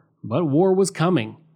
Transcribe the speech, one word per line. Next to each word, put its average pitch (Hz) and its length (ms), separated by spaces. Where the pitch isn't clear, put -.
but 135 220
war 175 280
was 190 160
coming. 131 460